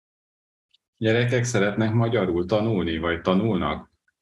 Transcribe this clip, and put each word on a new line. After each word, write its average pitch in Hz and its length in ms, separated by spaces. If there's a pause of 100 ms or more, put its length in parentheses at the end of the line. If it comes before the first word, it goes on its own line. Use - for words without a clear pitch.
(960)
Gyerekek 120 460
szeretnek 107 500
magyarul 104 520
tanulni, 98 520
vagy 82 240
tanulnak? 92 680 (300)